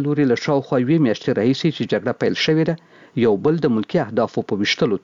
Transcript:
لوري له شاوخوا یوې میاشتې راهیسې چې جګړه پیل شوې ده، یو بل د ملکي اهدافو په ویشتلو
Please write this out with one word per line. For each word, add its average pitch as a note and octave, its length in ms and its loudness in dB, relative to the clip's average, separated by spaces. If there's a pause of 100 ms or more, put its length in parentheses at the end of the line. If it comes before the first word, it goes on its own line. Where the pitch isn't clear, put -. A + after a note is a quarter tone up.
لوري D3 280 0
له A#2 120 2
شاوخوا C#3 360 0
یوې C#3+ 260 2
میاشتې A2 320 -2
راهیسې C3 380 0
چې G#2+ 160 -6
جګړه G#2+ 280 0
پیل A2 240 0
شوې D#3+ 240 2
ده، E3 80 -2 (480)
یو A2 100 4 (120)
بل D#3 180 2
د - 20 2 (120)
ملکي A2 260 -2
اهدافو A2 440 -2
په A2 120 -4
ویشتلو G#2 440 0